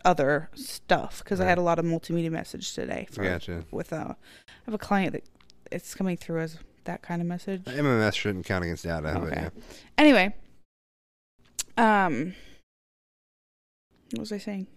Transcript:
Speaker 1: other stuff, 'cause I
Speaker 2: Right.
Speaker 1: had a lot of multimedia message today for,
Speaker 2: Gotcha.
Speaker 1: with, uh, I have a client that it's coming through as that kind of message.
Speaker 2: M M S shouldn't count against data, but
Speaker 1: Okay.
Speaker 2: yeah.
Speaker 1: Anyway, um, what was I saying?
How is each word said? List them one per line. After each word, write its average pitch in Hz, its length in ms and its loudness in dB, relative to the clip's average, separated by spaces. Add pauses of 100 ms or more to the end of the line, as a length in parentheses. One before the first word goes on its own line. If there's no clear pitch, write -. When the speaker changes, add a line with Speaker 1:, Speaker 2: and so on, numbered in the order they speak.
Speaker 1:
other 151 520 4
stuff, - 680 -2
'cause 190 160 -2
I 185 40 2
Speaker 2:
Right. 185 60 4
Speaker 1:
had 175 100 6
a - 20 4
lot 170 160 4
of 170 80 0
multimedia 165 460 0
message - 420 -8
today - 380 -6
for, 98 120 -6
Speaker 2:
Gotcha. 87 460 -4
Speaker 1:
with, - 240 -6
uh, - 220 -6 (320)
I - 40 -20 (140)
have 226 80 -6
a 214 60 -2
client 190 340 0
that - 100 -8 (480)
it's - 220 -8
coming 185 240 -2
through 165 220 -6
as 160 180 -6 (280)
that - 180 -8
kind 175 180 -4
of 170 60 -2
message. 180 400 -6
Speaker 2:
M 147 180 -2
M 120 160 6
S 104 140 4
shouldn't 95 300 -2
count 92 180 0
against 85 220 -4
data, 80 340 -2
but 76 120 -4
Speaker 1:
Okay. 78 100 -2
Speaker 2:
yeah. 82 80 -4 (480)
Speaker 1:
Anyway, 233 360 8 (1400)
um, 185 560 4 (1800)
what 233 100 -6
was 220 100 -10
I 208 60 -4
saying? 196 400 -8